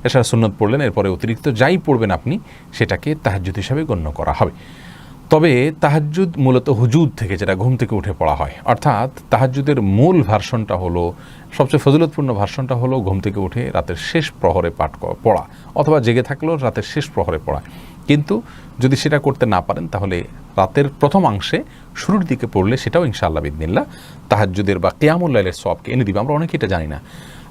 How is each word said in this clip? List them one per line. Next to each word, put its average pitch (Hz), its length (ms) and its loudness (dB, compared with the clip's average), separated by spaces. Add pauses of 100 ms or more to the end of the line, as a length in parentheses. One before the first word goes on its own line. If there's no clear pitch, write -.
এশার 123 200 2
সুন্নত 113 360 2
পড়লেন, 113 220 2
এরপরে 101 280 0
অতিরিক্ত 113 400 -2
যাই 131 280 2
পড়বেন 113 340 2
আপনি, 131 280 -2 (340)
সেটাকে 117 500 -2
তাহাজ্জুদ 95 320 -2
হিসাবে 131 280 -2
গণ্য 82 280 -2
করা - 220 -4
হবে। 95 180 0 (800)
তবে 156 420 4 (100)
তাহাজ্জুদ 156 560 0
মূলত 131 320 4
হুজুদ 127 480 4
থেকে, 95 200 -4
যেটা 95 180 0
ঘুম 120 220 0
থেকে 113 180 -2
উঠে 98 240 -2
পড়া 76 160 2
হয়, 71 160 -4 (140)
অর্থাৎ 120 460 0 (180)
তাহাজ্জুদের 135 520 2
মূল 123 420 4
ভার্সনটা 101 520 -2
হলো, 87 380 -2 (400)
সবচেয়ে 143 280 2
ফজিলতপূর্ণ 147 520 2
ভার্সনটা 104 420 -4
হলো 127 240 0
ঘুম 95 200 0
থেকে 101 200 -4
উঠে 117 320 -4
রাতের 87 240 -2
শেষ - 360 -2 (100)
প্রহরে 87 280 2
পাঠ 76 220 -4 (100)
ক-, - 220 -6
পড়া 92 240 2 (280)
অথবা 151 240 4
জেগে 120 240 2
থাকলেও 156 340 -4
রাতের 113 260 -2
শেষ - 260 -6
প্রহরে 85 360 -2
পড়া। 71 160 -4 (460)
কিন্তু 151 340 2 (380)
যদি 131 160 4
সেটা 147 240 0
করতে 131 260 0
না 95 160 2
পারেন 87 260 -4
তাহলে 95 360 -4 (340)
রাতের - 280 2 (140)
প্রথম 170 260 4
অংশে 120 380 -2 (320)
শুরুর 190 300 -2
দিকে 123 220 -4
পড়লে 101 300 2
সেটাও 165 280 0
ইনশাআল্লাহ 80 380 -2
বিদিনিল্লাহ 78 400 -2 (460)
তাহাজ্জুদের 98 500 2
বা 90 200 2
কিয়ামুল 160 320 2
লাইলের 95 220 2
সওয়াবকে - 380 -6
এনে 127 120 0
দিবে। 98 160 -2
আমরা 139 140 -2
অনেকে 160 240 -2
এটা 113 100 -2
জানি 82 200 -2
না। 73 140 -8 (500)